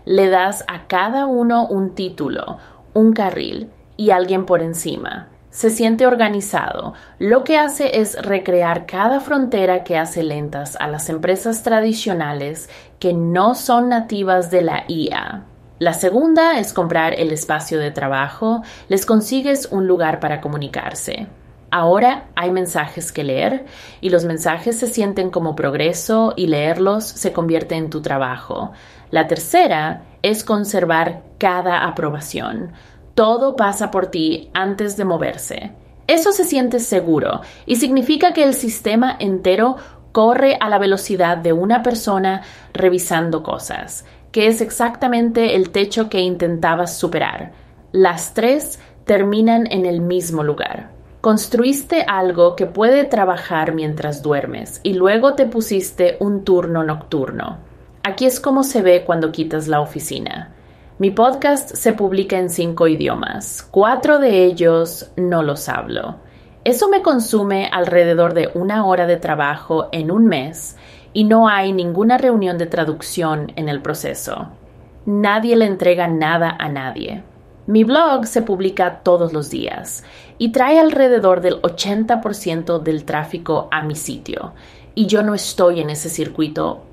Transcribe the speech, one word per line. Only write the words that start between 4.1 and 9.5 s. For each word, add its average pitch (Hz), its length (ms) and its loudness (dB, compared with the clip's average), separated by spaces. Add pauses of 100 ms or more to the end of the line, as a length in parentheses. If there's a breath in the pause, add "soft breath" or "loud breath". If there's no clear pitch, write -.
alguien 185 360 2
por 175 160 2
encima. - 640 -8 (200)
Se - 220 0
siente 226 360 2
organizado. 208 880 -2 (240 loud breath)
Lo 226 260 2
que 311 120 2
hace 285 440 0
es 214 200 -4
recrear 180 640 0
cada 226 340 0
frontera 233 640 0